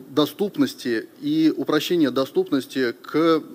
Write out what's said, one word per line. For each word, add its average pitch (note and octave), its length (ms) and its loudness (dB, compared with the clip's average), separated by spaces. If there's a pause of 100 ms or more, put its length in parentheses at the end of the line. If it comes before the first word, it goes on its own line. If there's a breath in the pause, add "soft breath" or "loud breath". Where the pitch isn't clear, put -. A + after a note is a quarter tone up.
доступности C#3+ 1000 -2 (120)
и D3+ 340 2
упрощения D3+ 560 0
доступности C3+ 920 -2
к D#3+ 400 2 (120)